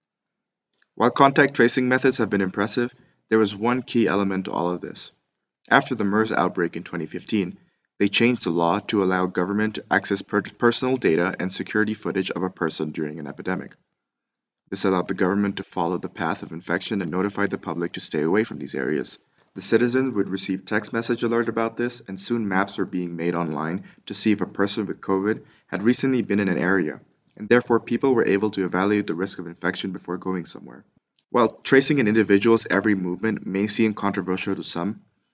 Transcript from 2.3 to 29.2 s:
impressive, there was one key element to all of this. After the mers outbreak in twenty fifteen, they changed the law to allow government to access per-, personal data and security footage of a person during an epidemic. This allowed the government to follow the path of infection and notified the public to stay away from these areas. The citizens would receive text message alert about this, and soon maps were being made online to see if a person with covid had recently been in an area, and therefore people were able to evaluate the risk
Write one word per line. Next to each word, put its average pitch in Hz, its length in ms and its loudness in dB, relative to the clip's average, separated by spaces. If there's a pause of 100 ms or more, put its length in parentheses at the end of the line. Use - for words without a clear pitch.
impressive, 104 520 -2 (360)
there 110 100 4
was 101 160 2
one 120 280 -2
key 113 260 2
element 95 380 0
to - 60 -6
all 87 200 -2
of 87 80 -6
this. - 320 -12 (580)
After 131 240 2
the 107 80 -2
mers 107 300 2
outbreak 87 420 0
in 85 80 -8
twenty 85 240 -8
fifteen, 92 500 -4 (440)
they 104 80 4
changed 117 360 2
the 90 60 0
law 85 300 2
to 104 240 0
allow 92 220 2
government 101 500 -2
to - 160 -10
access 98 300 0
per-, 104 200 -2
personal 127 540 0
data 90 420 2
and 92 140 -4
security 107 420 -2
footage 92 380 -4
of 85 100 -6
a 92 80 -2
person 80 400 -4
during 78 300 -6
an 73 80 -10
epidemic. - 480 -8 (920)
This 95 140 -2
allowed 92 220 2
the 95 80 -4
government 98 420 0
to 98 60 -8
follow 87 360 -4
the 92 100 -8
path 85 340 -6
of 82 80 -12
infection 90 500 -4
and 87 120 -4
notified 95 380 -2
the - 80 -6
public 85 340 -6
to - 80 -10
stay 78 220 -4
away 92 200 2
from 71 160 -8
these 71 160 -10
areas. 67 440 -4 (360)
The 95 60 -12
citizens 120 540 2
would 95 140 0
receive 92 360 -4
text 107 280 -4
message 117 300 -2
alert 117 260 0
about 113 280 -2
this, 123 320 -4
and 95 100 -10
soon 113 300 -2
maps 95 280 0
were 98 80 -2
being 90 300 -4
made 85 220 -2
online 80 480 -4 (220)
to 104 80 -10
see 107 180 2
if 98 80 0
a - 60 -2
person 101 400 -2
with 92 140 -10
covid 98 420 -2 (260)
had 92 160 -4
recently 123 380 2
been 98 180 0
in 98 80 2
an 85 100 0
area, 82 420 0 (380)
and 104 100 -8
therefore 120 320 4
people 123 340 0
were 117 120 4
able 101 240 2
to 95 160 -2
evaluate 98 400 0
the 82 80 -4
risk 95 240 -6